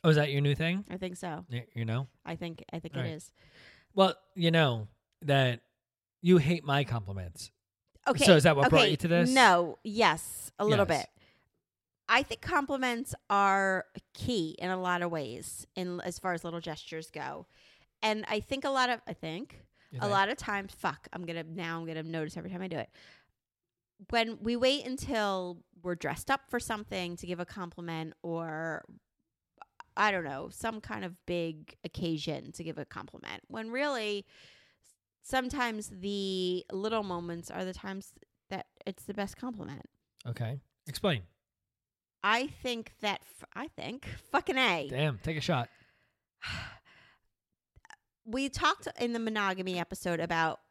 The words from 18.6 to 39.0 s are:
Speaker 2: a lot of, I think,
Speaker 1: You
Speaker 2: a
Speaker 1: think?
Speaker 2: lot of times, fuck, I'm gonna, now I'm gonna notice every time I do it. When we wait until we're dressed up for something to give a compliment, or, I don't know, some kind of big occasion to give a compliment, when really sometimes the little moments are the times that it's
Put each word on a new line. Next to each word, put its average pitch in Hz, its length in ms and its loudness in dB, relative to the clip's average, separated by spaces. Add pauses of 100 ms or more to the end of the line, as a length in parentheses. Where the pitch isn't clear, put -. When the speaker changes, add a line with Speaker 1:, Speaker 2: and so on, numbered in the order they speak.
Speaker 2:
a 277 60 0
lot 262 200 4
of, 233 180 -2
I - 60 -8
think, 165 520 -10 (260)
Speaker 1:
You 131 60 -10
Speaker 2:
a - 60 -4
Speaker 1:
think? 202 100 0
Speaker 2:
lot 196 160 4
of 269 80 -2
times, 196 360 -6
fuck, - 380 -6
I'm 180 140 -8
gonna, 165 180 -6
now 165 380 -6
I'm 165 40 -6
gonna 160 180 -6
notice 160 340 -4
every 170 120 -10
time 185 120 -6
I 185 80 -6
do 165 80 -4
it. - 120 -6 (1200)
When 226 320 0
we 233 140 0
wait 262 320 2
until 196 800 -2 (180)
we're 175 120 -2
dressed 170 360 -4
up - 180 -2
for 240 120 -2
something 190 560 -6
to 180 100 -12
give 175 140 -6
a 175 40 -4
compliment, 170 680 -8 (100)
or, 165 600 -6 (1120)
I 208 140 4
don't 185 120 -2
know, 139 260 -6
some 226 300 -6
kind 214 240 -10
of 180 100 -8 (120)
big 165 580 -4
occasion 160 680 -6
to 170 100 -14
give 160 140 -8
a 147 80 -8
compliment, - 640 -12
when 220 200 -10
really 233 560 -4 (1000)
sometimes 247 640 -2
the 190 840 -2
little 214 320 -2
moments 175 480 -6
are 185 140 -6
the 185 80 -6
times 196 400 -12 (360)
that 190 180 -8 (180)
it's - 180 -10